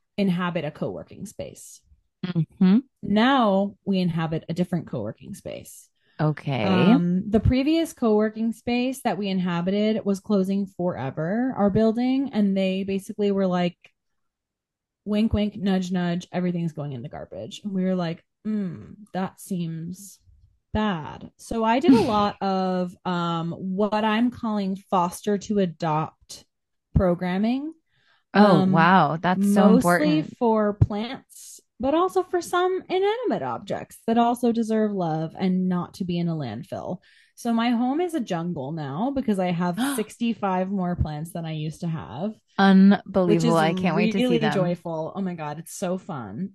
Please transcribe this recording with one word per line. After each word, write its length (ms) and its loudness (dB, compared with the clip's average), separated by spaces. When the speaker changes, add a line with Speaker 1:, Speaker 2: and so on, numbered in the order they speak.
Speaker 1:
inhabit 480 -2
a 60 -6
co-working 560 -10
space. 540 -16
Speaker 2:
Mm-hmm. 540 2
Speaker 1:
Now 720 2
we 140 0
inhabit 500 -2
a 60 -6
different 320 -2
co-working 480 -10
space. 540 -16
Speaker 2:
Okay. 440 -2
Speaker 1:
Um, 640 4
the 120 2
previous 520 2
co-working 600 0
space 500 -4
that 160 -2
we 100 -4
inhabited 760 0
was 160 -2
closing 460 0
forever, 920 -4
our 100 2
building, 640 2
and 240 2
they 280 0
basically 480 -2
were 160 0
like, 280 0
"Wink, 300 0
wink, 220 -2
nudge, 340 0
nudge, 420 -2
everything's 400 -2
going 200 -8
in 100 -8
the 60 -12
garbage." 560 -12
And 100 -6
we 80 0
were 140 0
like, 280 -4
"Mm, 480 -6
that 280 -6
seems 800 -8
bad." 560 -4
So 260 -4
I 160 4
did 120 6
a 80 8
Speaker 2:
<laughs> 20 -
Speaker 1:
lot 380 0
of, 640 -2
um, 460 -2
what 540 -2
I'm 260 2
calling 460 -2
foster 640 -2
to 200 -2
adopt 840 -4
programming. 800 0
Speaker 2:
Oh, 260 8
Speaker 1:
Um, 100 2
Speaker 2:
wow. 480 6
That's 340 2
so 200 8
Speaker 1:
mostly 440 4
Speaker 2:
important. 200 -6
Speaker 1:
for 360 2
plants, 840 -6
but 160 -2
also 300 0
for 180 -4
some 460 -2
inanimate 560 -2
objects 540 -8
that 100 2
also 320 2
deserve 400 0
love 480 -4
and 300 0
not 260 -4
to 100 -10
be 140 -4
in 100 -2
a 60 -2
landfill. 640 -8
So 160 -4
my 180 0
home 300 0
is 140 -2
a 60 -2
jungle 520 -6
now 420 -4
because 240 -2
I 140 0
have 240 -2
Speaker 2:
<gasps> 200 -2
Speaker 1:
sixty-five 760 -4
more 260 -2
plants 360 -4
than 120 -8
I 80 -8
used 300 -6
to 60 -4
have. 460 -6
Speaker 2:
Unbelievable. 680 6
Speaker 1:
Which 180 4
is 100 4
Speaker 2:
I 200 4
can't 220 0
wait 160 2
to 60 0
see 60 2
Speaker 1:
really 140 2
Speaker 2:
them. 160 2
Speaker 1:
joyful! 600 -2
Oh 60 -6
my 140 -6
God, 260 -8
it's 140 -16
so 240 -4
fun. 560 -10